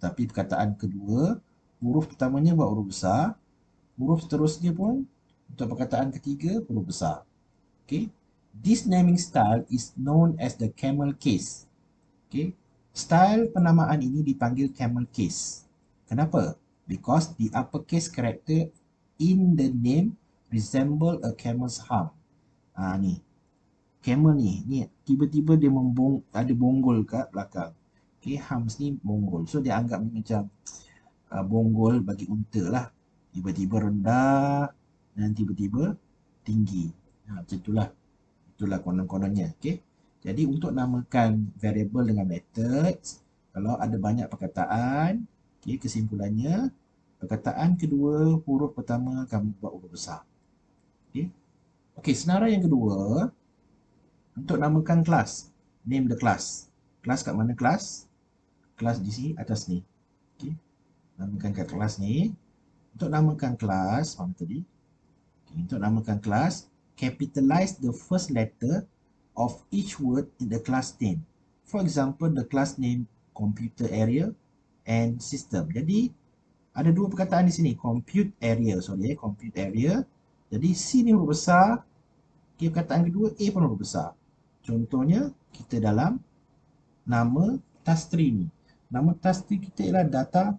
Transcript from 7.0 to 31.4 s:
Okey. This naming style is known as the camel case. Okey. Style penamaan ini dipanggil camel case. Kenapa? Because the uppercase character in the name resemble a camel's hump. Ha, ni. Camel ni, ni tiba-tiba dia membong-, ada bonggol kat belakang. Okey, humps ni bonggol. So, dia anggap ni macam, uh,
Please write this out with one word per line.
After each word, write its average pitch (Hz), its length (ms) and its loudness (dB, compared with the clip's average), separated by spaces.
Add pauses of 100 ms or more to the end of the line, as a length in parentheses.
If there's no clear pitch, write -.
Okey. 190 240 -4 (400)
This 190 400 0
naming 180 320 6
style 113 480 2
is - 240 -4
known 156 480 4
as 120 160 -6
the 117 160 -2
camel 143 400 -2
case. - 560 -4 (560)
Okey. 160 320 -6 (320)
Style 208 640 4
penamaan 165 480 4
ini 143 240 0
dipanggil 131 480 0
camel 120 400 -2
case. - 560 -4 (400)
Kenapa? 139 480 0 (320)
Because 143 480 0
the 110 160 -2
uppercase 151 560 -4
character 156 560 -2 (560)
in 180 320 4
the 139 160 2
name 139 480 2 (320)
resemble 147 720 0
a 117 80 -2
camel's 120 560 -4
hump. 95 240 -2 (640)
Ha, 95 240 -4
ni. 92 240 -2 (800)
Camel 151 320 6
ni, 104 320 0
ni 131 160 -2 (240)
tiba-tiba 147 480 2
dia 147 160 6
membong-, 127 640 2
ada 123 160 -2
bonggol 123 560 4
kat - 240 -4
belakang. 92 400 -8 (480)
Okey, 139 240 -8
humps 120 400 -6
ni 143 160 -4
bonggol. 95 480 -2
So, 151 160 -2
dia 113 160 0
anggap 117 240 -2
ni 113 160 -4
macam, 107 320 -4 (800)
uh, 95 160 -4